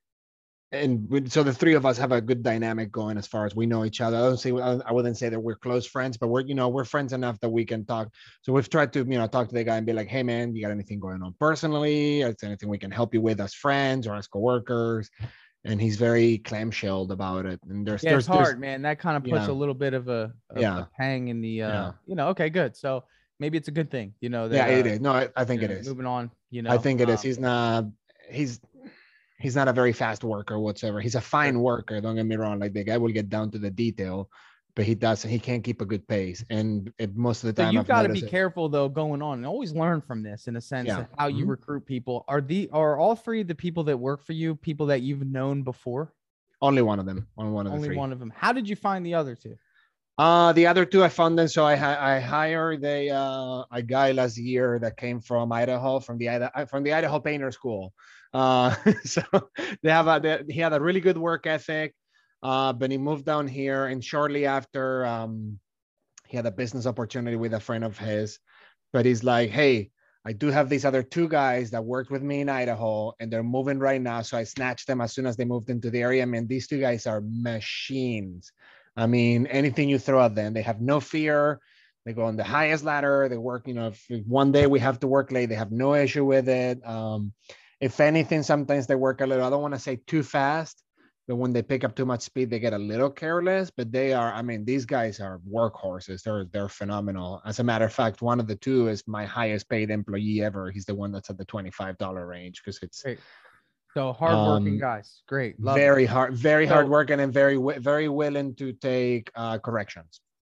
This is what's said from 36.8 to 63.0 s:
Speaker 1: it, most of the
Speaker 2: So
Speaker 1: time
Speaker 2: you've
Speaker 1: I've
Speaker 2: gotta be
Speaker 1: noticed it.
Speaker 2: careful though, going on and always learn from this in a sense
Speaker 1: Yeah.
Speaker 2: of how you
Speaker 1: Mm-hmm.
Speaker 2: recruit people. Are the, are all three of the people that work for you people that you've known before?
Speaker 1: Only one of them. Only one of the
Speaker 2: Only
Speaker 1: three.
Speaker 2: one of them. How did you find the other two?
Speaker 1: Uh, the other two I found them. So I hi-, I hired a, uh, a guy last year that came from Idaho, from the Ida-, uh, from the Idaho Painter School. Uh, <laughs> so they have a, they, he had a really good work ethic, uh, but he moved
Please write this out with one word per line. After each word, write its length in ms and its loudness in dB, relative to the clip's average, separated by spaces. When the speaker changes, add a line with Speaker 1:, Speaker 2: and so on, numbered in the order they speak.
Speaker 1:
it, 160 -6
most 300 -2
of 100 -2
the 60 -2
Speaker 2:
So 60 4
Speaker 1:
time 80 2
Speaker 2:
you've 80 4
Speaker 1:
I've 40 -4
Speaker 2:
gotta 220 4
be 120 0
Speaker 1:
noticed 80 -6
it. 20 -8
Speaker 2:
careful 400 -2
though, 180 2
going 320 -4
on 180 -6
and 80 -8
always 280 -6
learn 260 0
from 220 -8
this 260 -10
in 80 -6
a 40 -6
sense 280 -6
Speaker 1:
Yeah. 120 -2
Speaker 2:
of 80 -8
how 80 0
you 160 -2
Speaker 1:
Mm-hmm. 80 0
Speaker 2:
recruit 340 -6
people. 440 -6
Are 120 0
the, 320 -2
are 240 2
all 180 4
three 280 -4
of 60 -4
the 60 -4
people 300 -4
that 140 0
work 240 -4
for 100 -12
you 240 -2
people 300 -4
that 160 2
you've 240 -4
known 380 -2
before? 500 -8
Speaker 1:
Only 180 6
one 180 4
of 60 -2
them. 320 -6
Only 160 -4
one 140 -2
of 60 -4
the 40 -4
Speaker 2:
Only 120 -4
Speaker 1:
three. 100 -4
Speaker 2:
one 140 -4
of 60 -10
them. 160 -12
How 200 0
did 120 -4
you 100 -4
find 280 -2
the 100 -4
other 200 -2
two? 220 -18
Speaker 1:
Uh, 380 8
the 120 10
other 200 6
two 180 8
I 60 6
found 280 4
them. 100 6
So 180 4
I 100 6
hi-, 400 2
I 40 2
hired 680 0
a, 240 -2
uh, 600 -4
a 120 -6
guy 300 4
last 260 0
year 400 0
that 180 -4
came 240 -6
from 320 -2
Idaho, 480 0
from 160 -10
the 140 -2
Ida-, 280 -2
uh, 60 -2
from 200 -4
the 100 2
Idaho 260 0
Painter 320 -4
School. 400 -8
Uh, 420 4
<laughs> 140 2
so 180 -2
they 80 4
have 180 6
a, 120 6
they, 80 -8
he 60 -2
had 140 2
a 60 4
really 200 2
good 180 4
work 280 -2
ethic, 480 -2
uh, 300 2
but 180 -2
he 80 -2
moved 280 -2